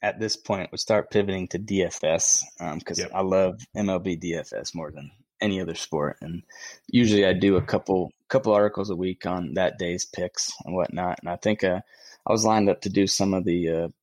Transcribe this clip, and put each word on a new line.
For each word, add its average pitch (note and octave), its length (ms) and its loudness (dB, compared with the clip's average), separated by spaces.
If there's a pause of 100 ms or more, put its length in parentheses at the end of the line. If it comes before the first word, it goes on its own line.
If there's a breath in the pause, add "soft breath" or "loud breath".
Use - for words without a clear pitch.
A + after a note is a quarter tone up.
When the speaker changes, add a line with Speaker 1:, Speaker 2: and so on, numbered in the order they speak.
Speaker 1:
at G#2 200 -2
this A2 160 -2
point F#2+ 340 -4
would - 80 -8
start - 320 0
pivoting G2 380 0
to - 80 -6
D G#2 260 0
F - 180 -4
S, - 440 2 (160)
um, D#2+ 180 -6
'cause E2+ 200 -8
Speaker 2:
Yep. F2+ 140 -6
Speaker 1:
I F#2 80 -2
love F#2+ 380 2 (160)
M G2+ 140 0
L F#2 100 0
B F#2 160 -2
D E2 200 -6
F D2+ 180 -8
S - 200 -8
more D#2+ 160 -8
than C#2+ 220 -16 (300)
any G2 180 0
other E2 160 -6
sport. D2 460 -4
And E2+ 220 -10 (440 loud breath)
usually G#2+ 380 6
I F#2+ 80 4
do F#2+ 240 4
a F2 40 4
couple, F#2 480 0 (200)
couple C3 240 2
articles G#2 360 2
a F#2 60 -4
week F#2 300 -4
on F2 300 -4
that F#2 220 0
day's F2 280 -4
picks - 440 -6 (140)
and - 100 -8
whatnot. F2+ 460 -2
And E2+ 100 -10
I F2 60 -4
think, G#2+ 300 0
uh, F#2 160 0 (440 loud breath)
I G#2 60 0
was A2 140 4
lined A2 240 6
up F#2 140 2
to G2+ 60 -4
do G2 160 4
some G2 280 0
of F#2 100 0
the, F2 260 0
uh, E2 180 0 (160)